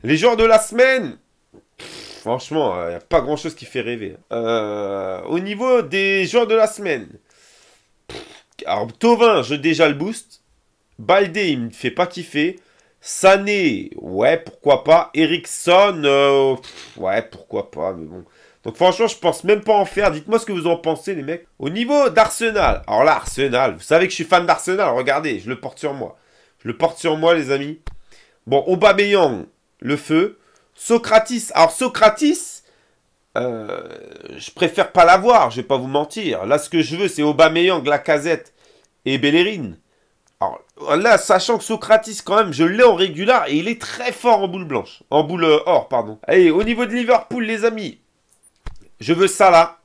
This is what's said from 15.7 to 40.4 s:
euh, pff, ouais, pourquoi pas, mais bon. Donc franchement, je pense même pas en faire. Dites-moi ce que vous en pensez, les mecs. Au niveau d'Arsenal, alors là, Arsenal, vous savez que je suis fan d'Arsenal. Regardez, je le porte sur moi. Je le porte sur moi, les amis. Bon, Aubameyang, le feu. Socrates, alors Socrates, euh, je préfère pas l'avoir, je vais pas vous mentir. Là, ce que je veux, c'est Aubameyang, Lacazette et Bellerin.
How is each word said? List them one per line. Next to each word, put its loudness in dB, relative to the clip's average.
euh, 2
pff, -20
ouais, -2
pourquoi -12
pas, -8
mais -14
bon. -18
Donc -12
franchement, 0
je -4
pense -4
même 2
pas 0
en 2
faire. -2
Dites-moi -4
ce -14
que -8
vous -4
en 0
pensez, -6
les -10
mecs. -10
Au -6
niveau 0
d'Arsenal, 0
alors 2
là, 4
Arsenal, -2
vous -20
savez 2
que -4
je -10
suis -6
fan 2
d'Arsenal. 0
Regardez, -2
je -14
le -8
porte -14
sur -6
moi. -12
Je -12
le -8
porte -2
sur -2
moi, 4
les -2
amis. -6
Bon, 2
Aubameyang, 2
le -4
feu. -2
Socrates, 2
alors 6
Socrates, 2
euh, -8
je -18
préfère -2
pas 6
l'avoir, 6
je -8
vais -8
pas 0
vous -6
mentir. -4
Là, 0
ce -6
que 0
je -4
veux, -2
c'est -4
Aubameyang, 2
Lacazette -2
et -2
Bellerin. 0